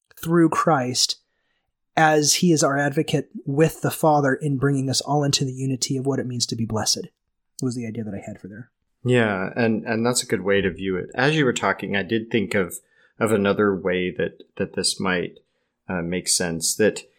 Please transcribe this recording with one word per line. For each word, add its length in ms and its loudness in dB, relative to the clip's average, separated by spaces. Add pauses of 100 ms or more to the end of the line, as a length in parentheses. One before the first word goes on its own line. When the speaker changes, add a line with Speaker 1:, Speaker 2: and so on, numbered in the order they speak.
(220)
Speaker 1:
through 280 4
Christ, 680 0 (800)
as 380 4
he 160 4
is 120 4
our 140 2
advocate 520 0 (160)
with 360 2
the 100 0
Father 440 2
in 220 -2
bringing 320 0
us 120 -2
all 220 0
into 200 0
the 80 -4
unity 460 -4
of 80 -4
what 140 0
it 80 -4
means 180 -4
to 100 -4
be 100 -4
blessed, 420 -4 (540)
was 140 -4
the 120 -8
idea 160 -8
that 100 -8
I 120 -10
had 140 -12
for 80 -16
there. 240 -18 (320)
Speaker 2:
Yeah, 520 2
and, 300 0
and 200 0
that's 180 0
a 40 -18
good 140 -2
way 200 2
to 100 0
view 260 -4
it. 180 -6
As 200 2
you 100 2
were 80 2
talking, 420 -2
I 80 0
did 260 -2
think 240 0
of, 260 -2 (400)
of 120 2
another 440 2
way 420 -2
that, 260 -4 (140)
that 160 -4
this 260 -4
might, 400 -2 (480)
uh, 140 -4
make 260 -6
sense, 480 -2
that 280 2 (160)